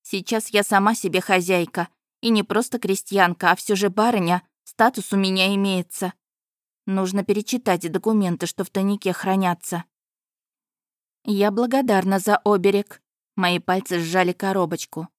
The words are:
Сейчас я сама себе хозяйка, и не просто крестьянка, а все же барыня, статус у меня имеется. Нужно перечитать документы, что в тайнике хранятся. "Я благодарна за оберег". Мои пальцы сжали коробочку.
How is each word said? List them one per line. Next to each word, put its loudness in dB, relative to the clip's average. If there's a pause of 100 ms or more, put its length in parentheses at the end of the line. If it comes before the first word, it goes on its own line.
Сейчас -4
я 2
сама 2
себе -2
хозяйка, 0 (340)
и 0
не 2
просто -2
крестьянка, 0
а 6
все -2
же 0
барыня, 2 (220)
статус 0
у 2
меня 2
имеется. -2 (720)
Нужно -2
перечитать -2
документы, 0
что -6
в -12
тайнике -2
хранятся. -2 (1400)
"Я 2
благодарна 0
за 2
оберег". 2 (340)
Мои 0
пальцы -2
сжали 0
коробочку. -4 (100)